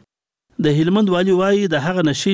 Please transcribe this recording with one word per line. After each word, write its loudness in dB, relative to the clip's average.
د 2
هلمند 2
والي 0
وایي، 0
د -2
هغه -2
نشي -2